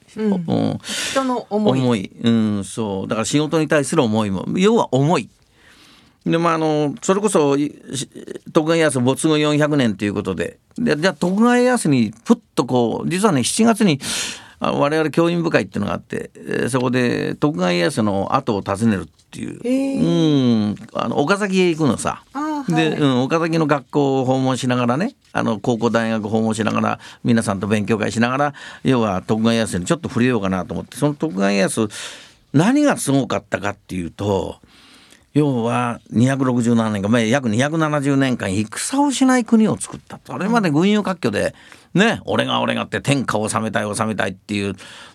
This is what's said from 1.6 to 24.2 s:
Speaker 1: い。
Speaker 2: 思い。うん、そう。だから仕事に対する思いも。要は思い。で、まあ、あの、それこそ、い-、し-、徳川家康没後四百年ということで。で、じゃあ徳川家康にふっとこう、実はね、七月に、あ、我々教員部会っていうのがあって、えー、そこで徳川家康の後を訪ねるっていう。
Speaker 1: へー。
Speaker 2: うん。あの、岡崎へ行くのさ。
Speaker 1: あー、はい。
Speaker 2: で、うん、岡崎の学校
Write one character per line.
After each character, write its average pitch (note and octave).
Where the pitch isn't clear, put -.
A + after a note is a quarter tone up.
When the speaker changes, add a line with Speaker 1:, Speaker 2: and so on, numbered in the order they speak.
Speaker 1:
い。 C3
Speaker 2:
思 B2
い。 -
う A#2
ん、 G#2+
そ G2
う。 G#2
だ A2
か A2
ら A2
仕 C#3
事 D#3
に D3+
対 D3
す E3+
る D3+
思 A2
い G2
も。 F#2
要 G3+
は D#3+
思 C#3+
い。 G#2+
で、 E3
ま E3+
あ、 E3
あ D#3+
の、 D3+
そ F#3+
れ G3+
こ G#3
そ、 D3
い-、 C#3+
し-、 -
徳 D#3
川 E3
家 E3
康 C3+
没 B2+
後 D3+
四 D3+
百 D3+
年 A2+
と G#2
い G#2
う G2
こ G#2
と F#2+
で。 E2
で、 D3+
じ D#3
ゃ F#3
あ -
徳 F#3
川 A#3+
家 B3
康 B3
に B2
ふ A#3+
っ -
と C3+
こ A#2+
う、 -
実 F#3
は G3
ね、 C3
七 -
月 A3+
に、 D3
あ、 -
我 C#3+
々 D#3
教 E3+
員 F3
部 E3
会 B2
っ -
て -
い G2+
う -
の F#2+
が E2+
あ -
っ -
て、 -
え -
ー、 -
そ B2+
こ B2+
で A#2
徳 D3+
川 F3+
家 F3
康 D3
の G2
後 B2
を F#2+
訪 G2+
ね G#2+
る E2+
っ D#2+
て -
い -
う。 -
Speaker 1:
へ C4+
ー。 -
Speaker 2:
う C#3+
ん。 G2
あ -
の、 -
岡 D#3
崎 F#3+
へ F3+
行 D#3+
く D#3
の A2
さ。 -
Speaker 1:
あ D4
ー、 F3+
は D#3+
い。 D#3
Speaker 2:
で、 -
う D3+
ん、 B2+
岡 D#3
崎 E3
の D#3+
学 C#3
校 C3+